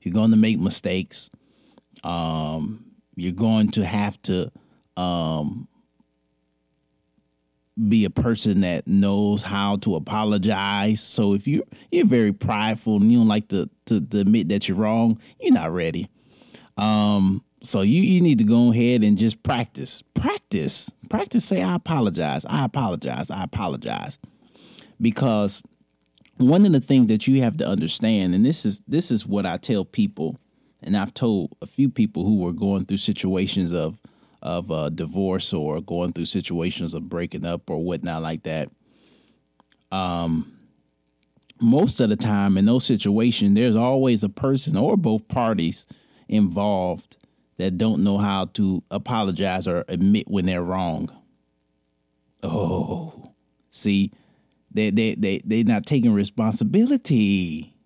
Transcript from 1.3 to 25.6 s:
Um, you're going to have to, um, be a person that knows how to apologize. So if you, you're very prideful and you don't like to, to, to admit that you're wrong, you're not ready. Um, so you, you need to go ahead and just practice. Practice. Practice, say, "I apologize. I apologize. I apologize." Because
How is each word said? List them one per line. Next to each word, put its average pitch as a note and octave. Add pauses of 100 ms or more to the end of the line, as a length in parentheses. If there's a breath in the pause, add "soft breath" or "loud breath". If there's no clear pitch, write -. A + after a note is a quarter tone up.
Um, D#2+ (300)
you're F2+
going A2
to G#2+
have G2+
to, F2+ (460 soft breath)
um, E2 (2250)
be A2
a F2+
person G#2+
that F2+
knows G2+
how G2+
to G2+
apologize. G#2
So G2+
if G2+
you, C#3+ (260 loud breath)
you're F4
very A#2
prideful G#2+
and G#2
you A#2+
don't A2+
like G#2
to, F#2 (180)
to, G#2+
to G2+
admit G2+
that G2+
you're F#2+
wrong, A2 (200 loud breath)
you're E4+
not E2
ready. F2 (680 soft breath)
Um, G#2 (200)
so -
you, A#2+
you F#3
need D#3
to A2
go A#2
ahead A#2+
and G#2
just A2
practice. - (120)
Practice. - (180)
Practice, A#3+
say, F3+
"I F3+
apologize. F2
I -
apologize. F#2+
I F#2+
apologize." A1+ (840 loud breath)
Because G#2+ (720)